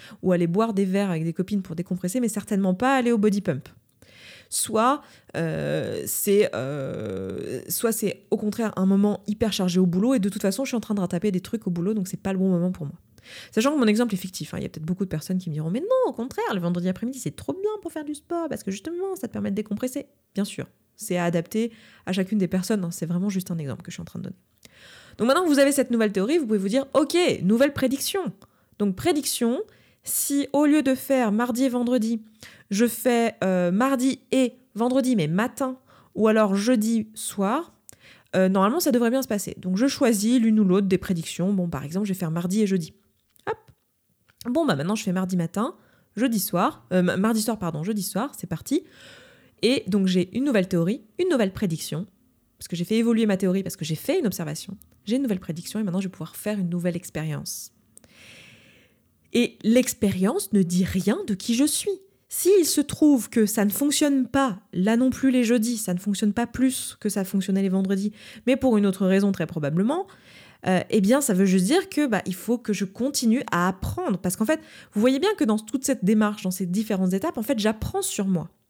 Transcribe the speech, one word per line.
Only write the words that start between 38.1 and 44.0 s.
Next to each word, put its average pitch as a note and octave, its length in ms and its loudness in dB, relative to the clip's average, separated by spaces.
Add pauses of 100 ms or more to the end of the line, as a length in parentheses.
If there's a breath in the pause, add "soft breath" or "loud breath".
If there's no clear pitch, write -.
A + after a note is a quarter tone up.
euh, F#3 120 4
normalement, G3 300 4
ça D#4 140 2
devrait A#3 180 4
bien C4 120 0
se C4 60 -8
passer. - 300 -4
Donc, F#3 180 -2
je B3+ 120 2
choisis A#3 520 2
l'une A3 200 4
ou G#3 40 6
l'autre F#3+ 220 4
des F#3 100 2
prédictions. F3 560 -2
Bon, F3+ 160 0
par C#3+ 160 -6
exemple, F3+ 220 -4
je F#3+ 60 -2
vais F3+ 60 -4
faire E3 120 -4
mardi F3 320 0
et G3+ 60 2
jeudi. F#3 260 -2 (540)
Hop. A4+ 100 -6 (920)